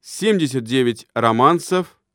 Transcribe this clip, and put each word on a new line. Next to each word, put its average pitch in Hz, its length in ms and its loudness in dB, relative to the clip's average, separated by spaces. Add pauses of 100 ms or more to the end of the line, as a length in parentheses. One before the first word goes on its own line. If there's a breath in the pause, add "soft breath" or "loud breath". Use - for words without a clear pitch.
Семьдесят 156 640 -2
девять 120 480 -2
романсов 143 880 0 (140)